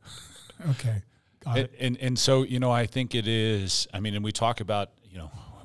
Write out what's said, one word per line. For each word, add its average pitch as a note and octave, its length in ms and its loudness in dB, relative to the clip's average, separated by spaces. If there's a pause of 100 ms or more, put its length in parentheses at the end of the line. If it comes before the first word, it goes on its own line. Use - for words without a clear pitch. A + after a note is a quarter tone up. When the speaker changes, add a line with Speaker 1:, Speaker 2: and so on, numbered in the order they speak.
(120)
Speaker 1:
<laughs> - 580 -8
okay, A2 320 -2 (420)
got A#2+ 120 0
Speaker 2:
And, C3+ 100 2
Speaker 1:
it. - 120 -12
Speaker 2:
and, B2+ 200 0
and B2+ 200 0
so, C3+ 240 6
you B2 160 0
know, B2 140 4
I A#2+ 140 4
think B2+ 280 -2
it A2 140 0
is, A2 680 2
I F#2+ 60 -4
mean, G#2 140 -2
and G#2 100 -2
we G#2+ 80 -2
talk A#2 280 0
about, G2+ 300 -2 (180)
you F#2+ 100 -16
know, D#2+ 120 -12 (340)